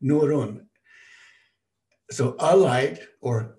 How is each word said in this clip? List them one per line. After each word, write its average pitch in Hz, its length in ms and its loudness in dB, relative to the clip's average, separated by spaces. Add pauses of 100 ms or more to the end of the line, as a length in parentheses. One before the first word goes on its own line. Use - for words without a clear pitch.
nurun. 143 640 0 (1400)
So 123 280 -4
a 160 160 2
light, 143 460 2 (220)
or 113 360 -6